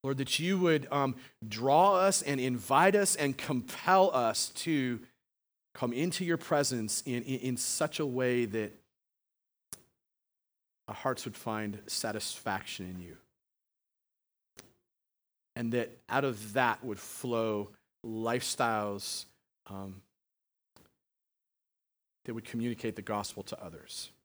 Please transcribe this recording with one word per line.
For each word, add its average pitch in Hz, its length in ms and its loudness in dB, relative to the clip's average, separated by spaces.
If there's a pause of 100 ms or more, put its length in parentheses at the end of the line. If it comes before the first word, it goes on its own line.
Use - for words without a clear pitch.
Lord, 135 160 -2
that 135 200 0
you 185 200 2
would, 165 340 4
um, 139 240 2 (320)
draw 139 460 6
us 190 260 4
and 143 180 0
invite 131 560 4
us 202 220 4
and 143 220 0
compel 180 760 4
us 117 360 2
to 131 500 0 (720)
come 120 220 -2
into 175 320 -2
your 170 100 2
presence 127 720 0
in, 123 160 -2
in, 127 180 -4
in 123 160 -2
such - 440 -2
a 151 40 0
way 123 400 2
that 107 340 -4 (2000)
our 104 60 -8
hearts - 300 -2
would 107 140 -8
find 107 480 -4
satisfaction - 1000 -4
in 90 160 -10
you. 85 160 -16 (2500)
And 117 160 -2
that 120 240 -2 (140)
out 135 140 2
of 107 280 -4
that 120 320 2
would 107 140 -6
flow 113 720 -2 (340)
lifestyles, 113 1200 -2 (460)
um, 98 320 -12 (2250)
that 120 80 -8
would 110 100 -10
communicate 117 500 -4
the 110 60 -10
gospel 104 440 -4
to - 200 -12
others. - 460 -14 (140)